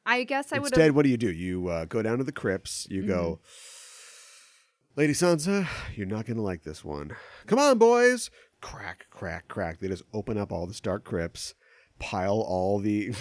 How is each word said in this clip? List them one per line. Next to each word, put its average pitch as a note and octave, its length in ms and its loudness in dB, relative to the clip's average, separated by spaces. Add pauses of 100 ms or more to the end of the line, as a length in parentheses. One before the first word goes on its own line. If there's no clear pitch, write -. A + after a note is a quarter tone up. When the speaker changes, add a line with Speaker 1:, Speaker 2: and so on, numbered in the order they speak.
Speaker 1:
I B3 180 2
guess C#4 300 -4
I C#4 60 0
would C#4+ 80 -4
Speaker 2:
Instead, F3 180 6
Speaker 1:
have D3 100 6
Speaker 2:
what D3 80 6
do C#3 60 6
you A#2+ 80 4
do? A2+ 140 0
You, F2+ 360 -2
uh, E2 180 -2
go A2 160 -2
down A2+ 180 0
to C3+ 40 -2
the C3 80 -6
crypts. - 580 -4
You G2 160 -4
go, F2 380 -2
Speaker 1:
Mm-hmm. - 1600 -18
Speaker 2:
"Lady D3 140 4
Sansa, F3 540 2 (280)
you're G2 120 -4
not G#2+ 180 -4
gonna A2+ 160 -4
like F#2 220 -4
this D#2 200 -12
one. D2+ 320 -8 (300)
Come A#3 140 2
on, C#4+ 180 6
boys." A#3+ 540 4 (300)
Crack, - 500 -14
crack, E2+ 360 -10
crack. F2 320 -6
They F#2+ 80 -6
just F#2 160 -6 (100)
open G#2+ 240 -4
up G2+ 140 -4
all F2 140 -4
the F#2+ 80 -10
Stark G2 300 -4
crypts, - 500 -6 (460)
pile G2+ 400 -2
all F#2+ 400 0
the G#2 420 0